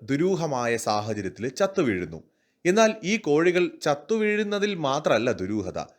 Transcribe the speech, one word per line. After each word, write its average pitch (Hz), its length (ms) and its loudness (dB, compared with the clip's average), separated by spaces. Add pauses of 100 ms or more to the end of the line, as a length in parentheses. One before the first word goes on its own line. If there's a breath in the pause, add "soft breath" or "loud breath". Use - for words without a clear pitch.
ദുരൂഹമായ 139 760 0
സാഹചര്യത്തിൽ 104 720 -2
ചത്തുവീഴുന്നു. 104 760 -2 (440)
എന്നാൽ 214 280 4 (100)
ഈ 202 120 0
കോഴികൾ 170 540 2 (120)
ചത്തുവീഴുന്നതിൽ 208 920 0
മാത്രമല്ല 139 580 0
ദുരൂഹത. 92 520 -4 (140 soft breath)